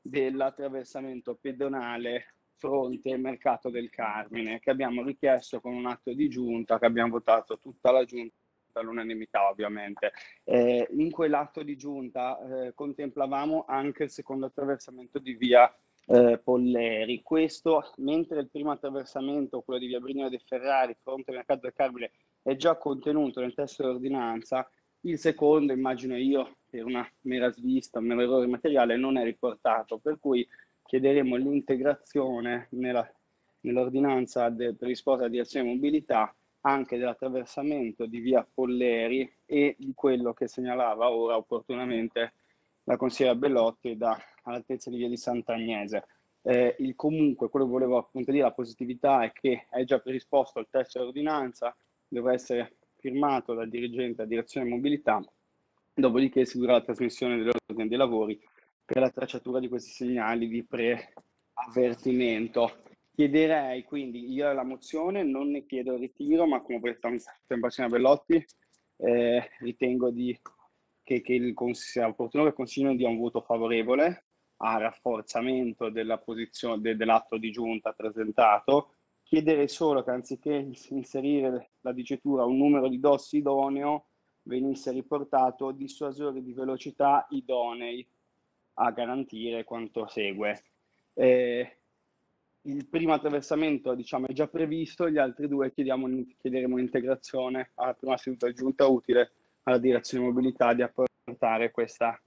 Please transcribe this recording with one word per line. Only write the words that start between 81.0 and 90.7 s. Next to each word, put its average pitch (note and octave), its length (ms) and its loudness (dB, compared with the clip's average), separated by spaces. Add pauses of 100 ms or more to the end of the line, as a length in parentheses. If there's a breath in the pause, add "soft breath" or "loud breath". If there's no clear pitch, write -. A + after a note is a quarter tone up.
la B2+ 100 -6
dicitura B2+ 540 -2
"un B2+ 120 2
numero C#3 300 6
di B2+ 120 -2
dossi C#3 380 4
idoneo", C#3 680 0 (380)
venisse C3+ 480 -4
riportato C3+ 800 -2
"dissuasori C#3 720 -6
di B2+ 120 -12
velocità C3+ 800 0
idonei A#2+ 760 -4 (680)
a A#2 160 2
garantire A#2 760 -6
quanto A2+ 420 -8
segue". G#2 560 -4 (500)